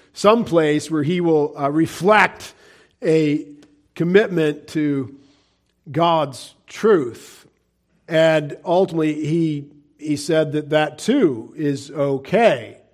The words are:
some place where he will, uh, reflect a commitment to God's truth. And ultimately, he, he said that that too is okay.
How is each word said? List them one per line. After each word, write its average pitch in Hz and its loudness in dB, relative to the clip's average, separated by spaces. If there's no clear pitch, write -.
some 220 2
place 151 0
where 156 -2
he 175 0
will, 156 0
uh, 143 -2
reflect 170 0
a 156 0
commitment 170 0
to 143 -4
God's 156 -2
truth. - -2
And 160 2
ultimately, 160 0
he, 151 -2
he 151 -4
said 156 -2
that 147 -6
that 151 0
too 156 0
is 143 -6
okay. 143 0